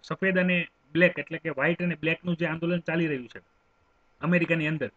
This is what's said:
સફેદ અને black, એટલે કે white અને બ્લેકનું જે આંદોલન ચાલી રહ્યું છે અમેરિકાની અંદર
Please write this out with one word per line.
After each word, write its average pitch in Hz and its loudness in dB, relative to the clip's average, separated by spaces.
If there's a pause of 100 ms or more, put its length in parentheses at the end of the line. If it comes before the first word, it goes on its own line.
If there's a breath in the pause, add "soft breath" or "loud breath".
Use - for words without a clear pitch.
સફેદ 185 0
અને 180 2 (240)
black, 170 4
એટલે 156 -8
કે 165 -6
white 156 0
અને 175 0
બ્લેકનું 160 -2
જે 170 -2
આંદોલન 170 -2
ચાલી 165 -2
રહ્યું 127 -4
છે - -16 (800)
અમેરિકાની 165 2
અંદર 147 -2